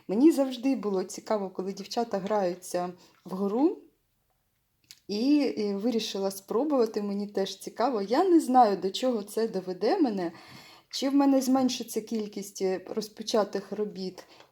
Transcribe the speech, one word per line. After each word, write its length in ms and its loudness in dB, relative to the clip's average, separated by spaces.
Мені 240 6
завжди 440 0
було 280 -2
цікаво, 460 -4
коли 220 -8
дівчата 460 -4
граються 760 -4
в 100 -12
гру, 440 0
і, 280 2
і 380 0
вирішила 560 -2
спробувати, 720 0
мені 240 -4
теж 320 -4
цікаво. 440 -2
Я 220 2
не 160 6
знаю, 360 6
до 140 -2
чого 320 -2
це 260 -2
доведе 500 -2
мене, 340 0
чи 120 -2
в 60 0
мене 260 6
зменшиться 600 0
кількість, 640 -6
е, 240 0
розпочатих 840 -4
робіт, 520 -8